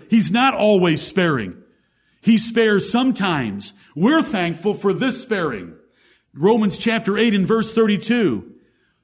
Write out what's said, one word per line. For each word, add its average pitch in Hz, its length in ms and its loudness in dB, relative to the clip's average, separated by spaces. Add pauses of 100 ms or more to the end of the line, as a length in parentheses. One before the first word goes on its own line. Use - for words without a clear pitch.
he's 196 220 2
not 247 240 2
always 190 480 2
sparing. 131 540 -2 (640)
He 233 180 4
spares 220 500 0
sometimes. 175 840 -2 (240)
We're 269 260 2
thankful 185 520 -4
for 196 180 -2
this 240 280 -4
sparing. 120 540 -6 (580)
Romans 208 460 2
chapter 220 400 -2
eight 226 160 2
and 196 100 0
verse 220 300 -2
thirty-two, 214 800 0 (520)